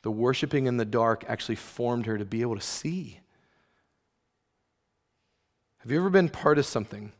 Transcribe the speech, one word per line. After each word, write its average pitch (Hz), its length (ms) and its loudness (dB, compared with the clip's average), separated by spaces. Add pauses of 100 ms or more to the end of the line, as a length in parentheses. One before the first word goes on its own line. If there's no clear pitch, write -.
The 113 80 -4
worshiping 131 560 0
in 123 120 2
the 113 80 0
dark 113 420 2
actually 117 280 -4
formed 120 500 -4
her 110 100 -2
to 104 80 -4
be 110 160 -4
able 117 140 0
to 101 80 -8
see. 165 580 -8 (2500)
Have 117 120 -14
you 143 80 2
ever 190 120 2
been 180 200 6
part 151 280 4
of 143 60 4
something 107 560 -6